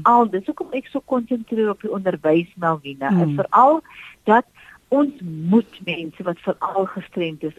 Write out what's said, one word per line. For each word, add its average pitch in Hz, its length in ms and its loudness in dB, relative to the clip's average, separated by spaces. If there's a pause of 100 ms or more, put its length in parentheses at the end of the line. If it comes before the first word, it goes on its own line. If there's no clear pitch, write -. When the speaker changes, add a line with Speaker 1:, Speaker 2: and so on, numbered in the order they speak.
Speaker 1:
veral, 233 280 4
dis 190 160 -4
hoekom 302 260 -6
ek 262 140 -6
so 277 140 -8
konsentreer 226 680 -2
op 196 100 -8
die 214 120 -8
onderwys, 170 640 0
Melvina, 143 520 -4
Speaker 2:
Hmm. 180 120 4
Speaker 1:
en 151 140 2
veral 254 460 4 (440)
dat 226 200 4 (440)
ons 285 240 0 (100)
moet 170 600 0
mense 165 380 -10
wat 175 160 -6
veral 190 480 -4
gestremd 170 560 -8
is, 156 160 -8